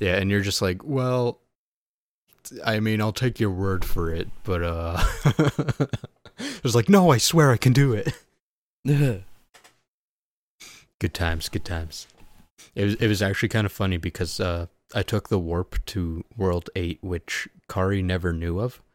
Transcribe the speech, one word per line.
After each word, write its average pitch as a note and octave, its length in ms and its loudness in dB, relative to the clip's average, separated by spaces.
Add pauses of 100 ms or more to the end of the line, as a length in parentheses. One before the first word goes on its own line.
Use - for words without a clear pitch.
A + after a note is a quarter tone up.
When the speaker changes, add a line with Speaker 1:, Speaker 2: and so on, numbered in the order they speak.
Speaker 1:
Yeah, F#2 160 2
and G2 140 0
you're G2+ 120 2
just G2 180 -2
like, F#2 240 -2
"Well, B2+ 540 -2 (1200)
I A2 180 0
mean, G#2+ 200 0
I'll G#2+ 140 0
take B2+ 260 -2
your G#2 100 2
word F#2 360 0
for E2 260 0
it," E2 160 -4 (160)
but, F2 180 -2
uh, E2 400 -2 (220)
<laughs> - 0 - (1120)
it B3+ 240 -8
was A2+ 120 0
like, A#2 160 4
"No, F#3 200 8
I B2+ 80 8
swear D3 340 6
I A2 40 4
can C3 160 4
do C3+ 220 4
it." G#2 180 -2 (720)
Speaker 2:
<laughs> C3+ 400 2 (1700)
Speaker 1:
Good - 160 -4
times, E2+ 340 -2
good - 160 -6
times. E2 420 -8 (680)
It G2+ 100 0
was, G2+ 100 2
it A2+ 140 0
was G#2 140 2
actually G2+ 280 0
kinda G#2+ 180 0
funny F#2+ 280 -2
because, F2 440 -6
uh, E2+ 260 -2 (280)
I G2+ 80 0
took - 260 -2
the G2+ 100 0
warp E2+ 480 -2
to E2+ 380 -6 (120)
World F2+ 400 -2
eight, F2 260 -4
which - 460 -8 (200)
Kari F#2+ 340 0
never F2+ 300 0
knew E2+ 280 -4
of. B2 200 -6 (140)